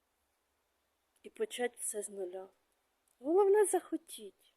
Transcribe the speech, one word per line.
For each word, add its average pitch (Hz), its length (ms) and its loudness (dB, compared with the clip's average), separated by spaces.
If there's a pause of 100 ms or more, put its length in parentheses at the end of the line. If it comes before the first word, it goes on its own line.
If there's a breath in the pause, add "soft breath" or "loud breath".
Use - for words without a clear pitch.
(1200)
і 202 80 -18
почати 240 480 -6
все 214 240 -8
з 208 80 -12
нуля. 190 380 -10 (680)
Головне, 392 460 4
захотіть. - 920 -6